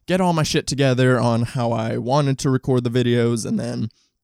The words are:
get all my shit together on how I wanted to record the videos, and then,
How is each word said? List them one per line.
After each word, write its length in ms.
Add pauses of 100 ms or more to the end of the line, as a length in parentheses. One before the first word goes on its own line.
get 160
all 120
my 100
shit 240
together 520
on 220
how 300
I 260
wanted 420
to 100
record 340
the 80
videos, 540
and 140
then, 300 (340)